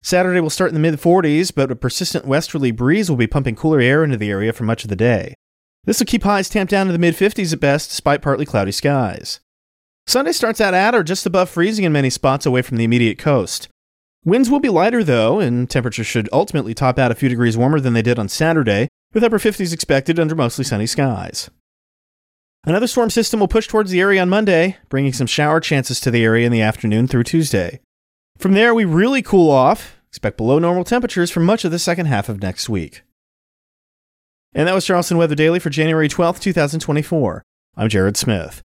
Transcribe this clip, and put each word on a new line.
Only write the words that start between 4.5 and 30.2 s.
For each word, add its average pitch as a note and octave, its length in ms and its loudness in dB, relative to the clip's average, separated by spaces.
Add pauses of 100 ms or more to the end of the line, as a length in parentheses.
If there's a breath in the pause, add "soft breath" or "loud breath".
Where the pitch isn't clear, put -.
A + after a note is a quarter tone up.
for A#2 100 -8
much A2 180 -2
of G#2+ 60 -10
the G2+ 80 -4
day. A2 380 0 (500)
This A3+ 140 0
will A#3 80 0
keep A3+ 160 0
highs G3+ 260 0
tamped G3 220 -2
down F#3+ 160 2
to F#3 60 0
the E3+ 60 -2
mid E3+ 180 2
fifties F#3+ 360 0
at - 80 -6
best, C#3+ 300 0
despite - 320 -2
partly C#3 240 -2
cloudy G2+ 260 -2
skies. C3+ 680 -4 (680)
Sunday C#4+ 260 0
starts A3+ 260 -2
out G3+ 140 2
at G3+ 220 2
or G#3+ 80 2
just F3 240 -4
above F3+ 240 0
freezing G3+ 340 0
in D#3+ 80 2
many C#3 160 2
spots C3+ 380 -2
away B2+ 160 2
from A#2+ 160 -4
the A#2 60 0
immediate A#2 340 2
coast. B2+ 500 -2 (560)
Winds A3+ 240 2
will C#4+ 100 2
be C#4 120 0
lighter, G#3+ 340 2
though, B2 340 2
and B2 300 0
temperatures A#2+ 380 -2
should G#2+ 260 -4
ultimately C3 400 -2
top B2+ 260 0
out B2 120 2
a A2+ 40 0
few C3+ 140 -2
degrees A#2 300 0
warmer C#3+ 200 2
than C3 140 0
they A#2 80 2
did A#2 180 0
on G#2 80 -4
Saturday, C3+ 640 0 (240)
with A3 100 2
upper A3 160 2
fifties G3 320 -2
expected E3 480 0
under D#3+ 160 0
mostly C3 300 -2
sunny G#2+ 220 -4
skies. A2 640 -4 (1120)
Another G3 220 0
storm A#3 240 0
system A3+ 280 0
will G3+ 100 2
push A3+ 180 2
towards G#3+ 240 0
the F3+ 100 2
area G3 220 2
on F3+ 80 0
Monday, F#3 480 2 (100)
bringing C3+ 240 0
some B2 140 -2
shower D3+ 340 0
chances C3+ 400 -2
to B2+ 100 0
the A#2 140 2
area A2+ 220 4
in A#2+ 60 2
the A2+ 100 2
afternoon A2 440 0
through A#2+ 180 2
Tuesday. A#2 540 -2 (600)
From F#3+ 160 2
there, A3+ 200 4
we A3+ 120 2
really G#3+ 340 2
cool F3 300 4
off. C#3 580 2
Expect - 300 -8